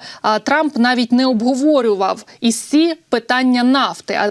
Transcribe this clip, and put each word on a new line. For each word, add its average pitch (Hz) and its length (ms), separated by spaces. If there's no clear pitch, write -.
а, 214 180
Трамп 285 380
навіть 240 340
не 247 140
обговорював 240 1000
із - 280
Сі 320 260
питання 247 540
нафти. 247 500
А 208 180